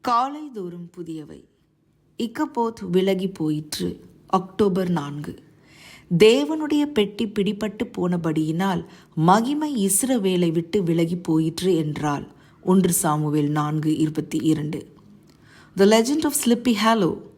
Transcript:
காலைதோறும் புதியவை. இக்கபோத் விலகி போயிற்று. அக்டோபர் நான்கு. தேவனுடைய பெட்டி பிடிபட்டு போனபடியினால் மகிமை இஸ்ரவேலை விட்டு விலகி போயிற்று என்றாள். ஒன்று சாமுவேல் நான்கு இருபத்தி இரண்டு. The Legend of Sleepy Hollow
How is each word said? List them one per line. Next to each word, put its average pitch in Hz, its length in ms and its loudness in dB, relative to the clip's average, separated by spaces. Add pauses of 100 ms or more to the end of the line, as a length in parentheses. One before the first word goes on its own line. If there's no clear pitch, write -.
(120)
காலைதோறும் 233 800 -4
புதியவை. 160 520 -14 (720)
இக்கபோத் 233 720 -4
விலகி 190 380 2
போயிற்று. 156 720 -4 (260)
அக்டோபர் 185 640 0
நான்கு. 147 440 -4 (840)
தேவனுடைய 294 640 4
பெட்டி 220 420 -2
பிடிபட்டு 208 720 -4
போனபடியினால் 170 880 -2 (300)
மகிமை 233 760 2
இஸ்ரவேலை 185 640 2
விட்டு 170 300 -2
விலகி 170 340 0
போயிற்று 165 600 0
என்றாள். 147 540 -4 (320)
ஒன்று 185 300 4
சாமுவேல் 151 580 0
நான்கு 151 460 0
இருபத்தி 151 420 -2
இரண்டு. 156 480 -2 (920)
The 190 60 6
Legend 233 400 4
of 294 80 0 (120)
Sleepy 233 300 2 (100)
Hollow 220 320 2 (220)